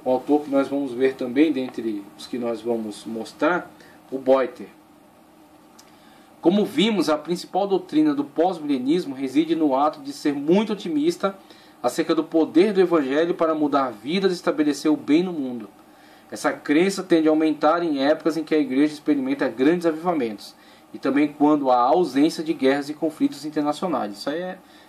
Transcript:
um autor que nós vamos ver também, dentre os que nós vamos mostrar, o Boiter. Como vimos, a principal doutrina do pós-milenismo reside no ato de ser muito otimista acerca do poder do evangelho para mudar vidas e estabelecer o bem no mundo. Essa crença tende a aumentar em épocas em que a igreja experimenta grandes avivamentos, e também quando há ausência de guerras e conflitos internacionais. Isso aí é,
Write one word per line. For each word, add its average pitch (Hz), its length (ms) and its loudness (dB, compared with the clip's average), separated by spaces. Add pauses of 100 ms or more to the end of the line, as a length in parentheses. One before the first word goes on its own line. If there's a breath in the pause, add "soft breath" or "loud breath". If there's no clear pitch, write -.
um 127 40 2
autor 143 320 2
que 143 80 -12
nós 139 180 0
vamos 139 240 -4
ver 131 220 0
também, 135 380 0
dentre 113 520 -6 (120)
os - 100 -18
que 131 120 -8
nós 117 220 -4
vamos 110 440 -6
mostrar, 117 640 -4 (420 loud breath)
o 131 40 -6
Boiter. 131 520 0 (1700 loud breath)
Como 190 240 2
vimos, 190 440 0
a 151 100 0
principal 180 480 -4
doutrina 156 480 0
do 139 80 -2
pós-milenismo 151 880 -2
reside 139 440 0
no 151 180 2
ato 147 260 0
de 139 120 -12
ser 147 200 -2
muito 180 400 2
otimista 175 640 -2 (460 loud breath)
acerca 156 320 -2
do 156 80 0
poder 160 500 4
do 185 80 2
evangelho 165 540 2
para 160 220 0
mudar 139 340 0
vidas 170 400 -2
e 175 60 -2
estabelecer 151 540 0
o 147 60 2
bem 143 280 2
no 185 80 -4
mundo. 123 360 -8 (600 loud breath)
Essa - 220 -2
crença 180 500 2
tende 165 240 4
a 156 40 4
aumentar 156 520 2
em 143 220 0
épocas 156 320 0
em 156 80 -4
que 160 100 -2
a 156 40 4
igreja 143 340 2
experimenta 139 560 -2
grandes 151 380 2
avivamentos, 156 680 -2 (380 loud breath)
e 104 60 -14
também 143 300 0
quando 143 420 2
há 123 100 4
ausência 151 640 2
de 160 80 -2
guerras 139 380 0
e 147 40 -8
conflitos 147 500 -2
internacionais. 147 760 -4
Isso - 100 -10
aí 156 120 -4
é, 185 180 -8 (300 loud breath)